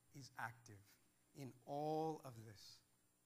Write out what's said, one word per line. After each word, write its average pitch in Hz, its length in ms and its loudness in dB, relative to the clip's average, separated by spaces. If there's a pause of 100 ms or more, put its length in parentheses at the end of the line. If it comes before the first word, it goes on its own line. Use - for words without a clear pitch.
(140)
is 131 260 -8
active 113 420 -2 (540)
in 135 180 -4 (120)
all 156 600 4
of 113 180 -8
this. - 380 -12 (440)